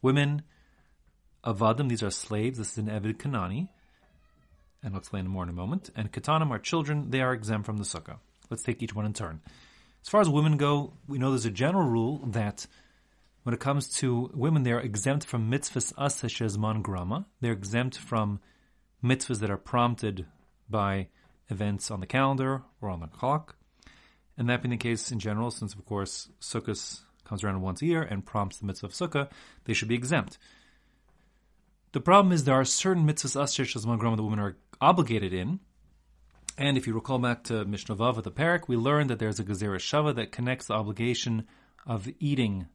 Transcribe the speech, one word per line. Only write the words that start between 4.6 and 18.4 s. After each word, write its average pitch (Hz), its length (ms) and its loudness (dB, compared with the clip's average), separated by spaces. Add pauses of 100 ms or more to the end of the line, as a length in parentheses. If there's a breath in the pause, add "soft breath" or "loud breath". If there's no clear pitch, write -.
And 107 100 -6
I'll 95 60 -6
explain 92 280 -6
more 95 140 -4
in 87 80 -6
a 87 40 -6
moment. 98 420 -4
And 107 160 -4
Katanim 156 400 0
are 107 80 -4
children. 147 500 -2
They 131 120 2
are 127 120 2
exempt 107 320 -2
from 107 120 -4
the 104 60 -2
Sukkah. - 360 -10 (320)
Let's 117 100 -8
take 117 220 -2
each 107 100 -6
one 107 140 -2
in 104 60 -4
turn. 80 280 -8 (600 loud breath)
As - 40 -16
far 208 140 6
as 180 80 6
women 151 280 4
go, 143 360 2 (140)
we 139 100 -6
know 131 140 2
there's 123 140 2
a 113 60 0
general 143 380 2
rule 117 380 2
that 107 400 -2 (760 soft breath)
when 120 120 -2
it 117 60 -4
comes 139 360 0
to 123 380 0
women, 143 300 2
they 120 80 4
are 117 80 2
exempt 120 460 -2
from 113 260 0
mitzvahs 131 440 -2
aseh 139 340 -2
shezman 107 520 -2
grama. 98 440 -4 (160)
They're 117 100 0
exempt 113 460 -2
from 104 420 -2 (640 soft breath)